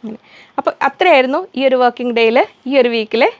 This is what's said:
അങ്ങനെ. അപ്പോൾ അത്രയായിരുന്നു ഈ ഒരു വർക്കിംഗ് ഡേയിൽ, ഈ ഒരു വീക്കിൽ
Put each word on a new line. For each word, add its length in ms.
അങ്ങനെ. 160
അപ്പോൾ 140
അത്രയായിരുന്നു 520
ഈ 100
ഒരു 140
വർക്കിംഗ് 360
ഡേയിൽ, 200
ഈ 20
ഒരു 120
വീക്കിൽ 280